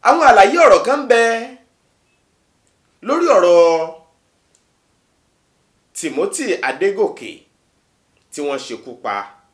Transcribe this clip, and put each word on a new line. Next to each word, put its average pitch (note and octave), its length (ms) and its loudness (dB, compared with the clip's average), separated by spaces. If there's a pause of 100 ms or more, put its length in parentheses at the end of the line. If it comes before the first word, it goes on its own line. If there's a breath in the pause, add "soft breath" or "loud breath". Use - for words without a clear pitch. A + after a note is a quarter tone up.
Àwọn D4+ 240 2
àlàyé A#3 300 6
ọ̀rọ̀ C#4+ 260 6
kan C#4+ 240 -2
bẹ A#3 140 2 (1800)
lórí D#4+ 240 -2
ọ̀rọ̀ F3 320 4 (2250)
Timothy D#3+ 500 -6 (100)
Adégòkè C3+ 760 -6 (1000)
tí - 100 -16
wọ́n C#3+ 180 -6
ṣekú A#2+ 320 -16 (100)
pa. G#2 140 -6 (380)